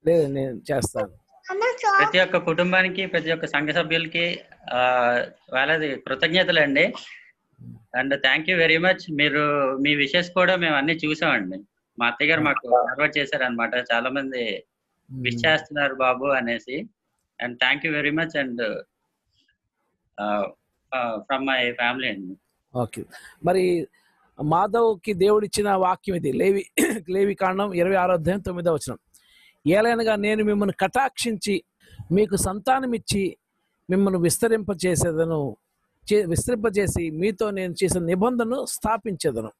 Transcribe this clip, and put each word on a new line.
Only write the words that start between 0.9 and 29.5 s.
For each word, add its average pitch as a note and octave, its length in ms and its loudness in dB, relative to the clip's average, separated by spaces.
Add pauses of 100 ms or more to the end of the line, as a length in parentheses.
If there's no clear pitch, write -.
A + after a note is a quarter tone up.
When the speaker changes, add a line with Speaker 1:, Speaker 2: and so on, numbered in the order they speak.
Speaker 2:
ప్రతి G#3 220 4
ఒక్క F#3 180 2
కుటుంబానికి, F3+ 680 0
ప్రతి E3 260 -2
ఒక్క D#3+ 140 -2
సంఘ D3 240 -2
సభ్యులకి, E3 680 -2 (340)
ఆ, B2 40 0 (760)
వాళ్ళది C#3+ 420 0
కృతజ్ఞతలండి. D#3+ 960 2 (1040)
And C#3 140 0
thank C#3+ 360 0
you F3+ 120 2
very E3 220 4
much. F3+ 320 0
మీరు, C#3+ 600 2
మీ C#3+ 180 2
విషెస్ E3+ 360 0
కూడా F#3 240 4
మేము E3 200 0
అన్ని C#3+ 180 0
చూసామండి. D3 680 -2 (400)
మా A#2+ 80 2
అత్తయ్య D3 240 0
గారు D#3+ 100 2
మాకు C#3 280 0
ఫార్వర్డ్ C3 480 2
చేశారనమాట, B2 580 -2
చాలా A#2+ 340 0
మంది B2+ 540 -6 (480)
విష్ B2 240 -4
Speaker 1:
మ్మ్. D#3 180 2
Speaker 2:
చేస్తున్నారు D3 420 -2
బాబు B2+ 300 0
అనేసి. C3 640 -2 (580)
And B2 100 -8
thank C3+ 340 0
you D3 120 -2
very D3 160 0
much D#3+ 240 -2
and, B2 200 -6
uh, G#2+ 140 -4 (1500)
uh, G#2 920 -6
from C3 260 -4
my C3+ 200 0
family B2 460 -2
అండి. G2 280 -8 (420)
Speaker 1:
ఓకే. A#2 260 -6 (420)
మరి F3+ 420 2 (560)
మాధవ్కి G3+ 680 2
దేవుడిచ్చిన G3+ 580 2
వాక్యం F#3+ 440 0
ఇది, D3+ 160 -2
లేవి, G3 340 2 (120)
<clears throat> A3 320 0
లేవి G3 260 2
కాండం F#3+ 380 -2
ఇరవై F3+ 220 2
ఆరో F3+ 180 4
అధ్యాయం F3 260 0
తొమ్మిదవ F3 340 -2
వచనం. C3 240 -4 (680)